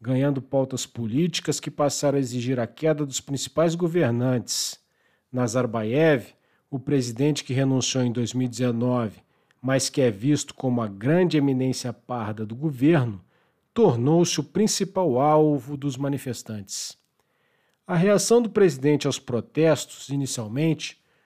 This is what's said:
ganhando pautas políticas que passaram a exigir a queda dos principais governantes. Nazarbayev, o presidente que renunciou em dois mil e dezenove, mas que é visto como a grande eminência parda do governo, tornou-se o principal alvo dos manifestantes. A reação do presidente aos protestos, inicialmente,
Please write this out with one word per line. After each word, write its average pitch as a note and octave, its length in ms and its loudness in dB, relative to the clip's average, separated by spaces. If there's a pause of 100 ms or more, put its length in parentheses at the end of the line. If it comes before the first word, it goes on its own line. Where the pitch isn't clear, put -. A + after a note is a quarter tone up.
ganhando C3 400 0
pautas C3 440 -2
políticas C3 760 -2
que D3 100 -10
passaram C#3+ 460 0
a - 20 2
exigir B2 400 -2
a A2+ 80 -2
queda D3+ 380 -2
dos C3 160 -6
principais D#3 520 -2
governantes. C3 1040 0 (540)
Nazarbayev, B2 1000 0 (360)
o C#3 80 -6
presidente C3+ 680 -2
que C3 80 -6
renunciou C3 500 0
em A#2+ 80 0
dois A2+ 220 -4
mil B2+ 140 -2
e - 20 -4
dezenove, A#2+ 720 -2 (400)
mas C3 260 0
que - 140 -2
é A#2+ 100 4
visto B2 420 -2
como B2 280 -2
a A2 80 -4
grande D3+ 480 2
eminência C3 560 0
parda A2 520 -8
do A2 80 -8
governo, C3 680 0 (520)
tornou-se E3 680 4
o - 20 -2
principal F#3 760 0
alvo D3 560 2
dos C3+ 180 -4
manifestantes. B2+ 1000 -8 (880)
A F#3 80 -2
reação G3+ 460 4
do A3+ 80 -2
presidente D3 560 2
aos C3 140 -2
protestos, - 880 -2
inicialmente, C#3 920 -4 (260)